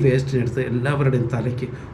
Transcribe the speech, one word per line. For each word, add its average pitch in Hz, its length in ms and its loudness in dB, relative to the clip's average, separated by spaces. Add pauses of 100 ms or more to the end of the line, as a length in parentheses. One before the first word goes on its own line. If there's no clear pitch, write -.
വേസ്റ്റിനെടുത്ത് 131 680 2
എല്ലാവരുടെയും 135 640 2
തലയ്ക്ക് 120 340 -2 (260)